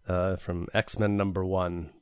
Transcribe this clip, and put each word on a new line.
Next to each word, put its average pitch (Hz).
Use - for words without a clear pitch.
uh, 92
from 87
X-Men 104
number 95
one. 87